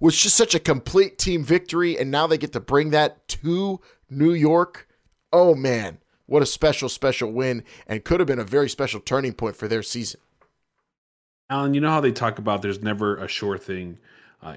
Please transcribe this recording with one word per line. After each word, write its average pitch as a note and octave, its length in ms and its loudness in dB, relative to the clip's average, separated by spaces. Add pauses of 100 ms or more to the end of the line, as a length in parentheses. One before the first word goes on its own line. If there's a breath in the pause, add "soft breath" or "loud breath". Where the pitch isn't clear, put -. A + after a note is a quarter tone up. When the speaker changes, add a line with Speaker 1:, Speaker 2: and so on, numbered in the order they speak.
Speaker 1:
was D#3 140 6
just - 220 2
such A3+ 180 4
a D#3+ 60 0
complete F3+ 560 0
team F3 260 -2
victory, E3+ 560 0
and C3+ 120 -4
now D3 160 0
they D#3+ 100 2
get D3 160 -4
to A#2 80 -6
bring D3 300 2
that D3+ 380 0
to F#3 520 -4 (300 soft breath)
New D3+ 240 2
York. E3+ 520 2 (460)
Oh, F3 220 8
man, A#2 420 -2 (300)
what C#3+ 160 2
a C3+ 40 0
special, - 440 0
special B2+ 420 -2
win, B2 320 -4 (220 loud breath)
and G#2+ 180 -8
could F3 160 2
have F3+ 60 0
been C3+ 120 0
a A2 60 -4
very C3 240 0
special B2 320 -6
turning C3 320 -2
point G#2 240 -6
for G#2+ 100 -8
their G#2+ 160 -2
season. - 380 -10 (1300)
Speaker 2:
Alan, C#3 240 0
you C#3+ 80 2
know D#3 100 2
how D#3 120 2
they B2+ 100 4
talk A2+ 260 -4
about G#2 220 -2
there's G2+ 220 -6
never G#2 340 -2
a G2 100 -10
sure G2 300 -6
thing, F2+ 420 -10 (440 soft breath)
uh, D#2+ 140 -14